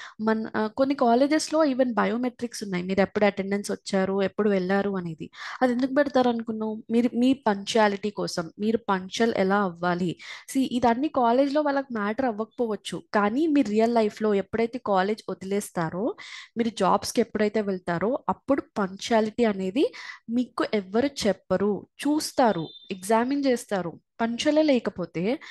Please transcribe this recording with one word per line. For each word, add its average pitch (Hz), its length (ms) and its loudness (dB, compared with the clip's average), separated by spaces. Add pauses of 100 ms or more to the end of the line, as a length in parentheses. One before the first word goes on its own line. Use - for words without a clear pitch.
(200)
మన, 220 360 -2
ఆ, 214 100 0
కొన్ని 269 280 0
కాలేజెస్‌లో 285 720 4
even 254 300 2
బయోమెట్రిక్స్ 233 680 -2
ఉన్నాయి, 180 220 -4
మీరు 190 160 0
ఎప్పుడు 208 240 2
అటెండెన్స్ 196 460 0
వచ్చారు, 196 520 -2
ఎప్పుడు 208 280 0
వెళ్ళారు 196 400 0
అనేది. 175 400 -8 (320)
అది 254 100 4
ఎందుకు 262 220 -2
పెడతారు 269 340 2
అనుకున్నావు? 220 600 -4
మీరు 240 240 4
మీ 247 180 4
పంక్చువాలిటీ 208 760 0
కోసం, 175 480 -6
మీరు 220 200 0 (100)
పంక్చువల్ 196 480 0
ఎలా 190 200 2
అవ్వాలి. 175 600 0 (340)
See, 262 220 0
ఇదన్నీ 247 360 2
కాలేజ్లో 269 520 2
వాళ్ళకి 277 320 -2
మ్యాటర్ 214 340 -2
అవ్వకపోవచ్చు, 214 760 -4 (120)
కానీ 220 320 2
మీ 285 160 4
రియల్ 220 320 2
లైఫ్లో 214 400 2
ఎప్పుడైతే 226 520 -2
కాలేజ్ 196 420 0
వదిలేస్తారో, 190 880 -4 (420)
మీరు 233 100 0
జాబ్స్కి 196 520 0
ఎప్పుడైతే 214 400 -2
వెళ్తారో, 190 680 -2
అప్పుడు 269 340 -2 (160)
పంక్చువాలిటీ 214 680 0
అనేది 190 280 0 (580)
మీకు 240 340 -2 (100)
ఎవ్వరు 208 320 0
చెప్పరు, 196 800 -2 (160)
చూస్తారు, 247 680 2 (220)
ఎగ్జామిన్ 226 540 0
చేస్తారు. 208 560 -2 (200)
పంక్చువలే 269 420 2
లేకపోతే 226 760 0 (120)